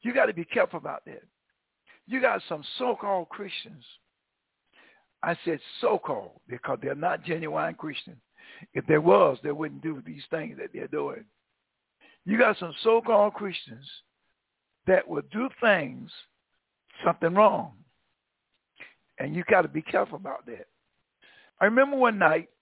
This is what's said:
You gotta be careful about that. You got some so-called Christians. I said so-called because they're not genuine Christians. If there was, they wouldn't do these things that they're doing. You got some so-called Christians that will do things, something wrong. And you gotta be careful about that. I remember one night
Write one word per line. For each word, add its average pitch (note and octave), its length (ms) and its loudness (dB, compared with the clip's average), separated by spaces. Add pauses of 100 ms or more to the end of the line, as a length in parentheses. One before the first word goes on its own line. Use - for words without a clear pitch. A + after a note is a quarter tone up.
You A#3+ 120 -4
gotta C4 200 2
be E3+ 120 -6
careful - 320 0
about D3 280 -10
that. - 180 -18 (840)
You C4 140 -4
got G#3+ 280 0
some D3+ 140 -8 (140)
so-called G3+ 520 -2
Christians. - 540 -14 (1400)
I E3+ 240 -2
said D#3+ 140 -2 (200)
so-called C3 680 -2
because A#2+ 340 -8
they're C3+ 140 -6
not D#3 280 -4
genuine D#3 520 -6
Christians. D3+ 420 -14 (560)
If C3 140 -6
there D3+ 140 4
was, E3+ 420 6
they D3 80 -4
wouldn't D3 300 -8
do D3+ 240 -8
these B2+ 240 -16
things C#3+ 300 -8
that C3+ 140 -12
they're - 140 -12
doing. C#3+ 360 -8 (1040)
You G3+ 120 0
got A3+ 200 4
some E3+ 160 -10 (100)
so-called A3+ 500 4
Christians C#3 520 -10 (1000)
that F#3 200 4
will D3 240 -6
do A#3+ 180 -4 (120)
things, D#3+ 500 0 (960)
something E3+ 280 0
wrong. G#3 400 4 (1500)
And D3 160 -6
you F3+ 140 -4
gotta F#3 180 6
be D3 140 -4
careful - 360 -2
about - 280 -10
that. A#2+ 220 -16 (920)
I F#3 60 4
remember C4+ 300 4
one A#3+ 220 4
night E3 320 2 (120)